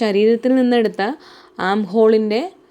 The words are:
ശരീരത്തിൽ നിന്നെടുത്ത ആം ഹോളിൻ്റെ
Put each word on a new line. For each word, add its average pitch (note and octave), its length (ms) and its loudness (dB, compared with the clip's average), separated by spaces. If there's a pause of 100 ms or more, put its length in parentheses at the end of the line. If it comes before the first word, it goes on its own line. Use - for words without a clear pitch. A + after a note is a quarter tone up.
ശരീരത്തിൽ A3 580 2
നിന്നെടുത്ത A#3 520 0 (560)
ആം G3+ 100 -2 (140)
ഹോളിൻ്റെ A3 500 2 (280)